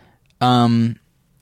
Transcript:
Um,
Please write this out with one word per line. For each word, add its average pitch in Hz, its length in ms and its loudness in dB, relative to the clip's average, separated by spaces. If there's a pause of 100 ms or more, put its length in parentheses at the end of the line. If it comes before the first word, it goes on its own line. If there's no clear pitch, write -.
(420)
Um, 117 560 0 (440)